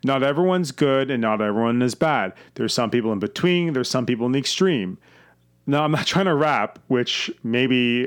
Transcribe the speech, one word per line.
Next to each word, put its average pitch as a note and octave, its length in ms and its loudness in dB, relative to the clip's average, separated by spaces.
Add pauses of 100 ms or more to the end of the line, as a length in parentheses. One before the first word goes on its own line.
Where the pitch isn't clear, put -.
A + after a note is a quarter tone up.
Not C3+ 180 0
everyone's E3+ 480 0
good C3+ 400 0
and B2 120 -2
not G#2+ 180 0
everyone A2+ 400 0
is B2 140 0
bad. B2+ 400 0 (200)
There's A2+ 200 -4
some A2+ 160 0
people A2+ 220 0
in G#2 60 -2
between. E3+ 540 0
There's B2+ 160 -2
some B2+ 160 -2
people A#2+ 220 -2
in B2+ 60 0
the C3+ 60 0
extreme. C3 600 0 (680)
Now, C#3+ 160 2
I'm D3+ 100 0
not - 140 -2
trying F#3+ 200 0
to E3+ 80 4
rap, C#3 440 0 (100)
which B2 420 -2 (120)
maybe B2 640 0